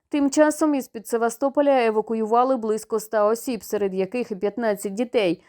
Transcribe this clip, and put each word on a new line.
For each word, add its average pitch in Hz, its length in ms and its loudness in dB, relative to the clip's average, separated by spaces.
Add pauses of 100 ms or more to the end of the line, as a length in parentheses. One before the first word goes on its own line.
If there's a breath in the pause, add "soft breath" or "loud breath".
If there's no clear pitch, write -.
Тим 285 200 0
часом 302 460 2
із-під 240 320 -8
Севастополя 254 800 2
евакуювали 226 720 2
близько 220 380 -4
ста 214 300 0
осіб, 226 380 -2
серед 202 300 -2
яких 190 380 -4
і 214 40 -8
п'ятнадцять 202 580 -4
дітей. 208 560 0